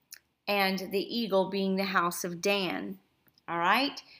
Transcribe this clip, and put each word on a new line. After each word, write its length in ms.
and 440
the 260
eagle 320
being 260
the 80
house 400
of 160
Dan. 600
All 120
right? 420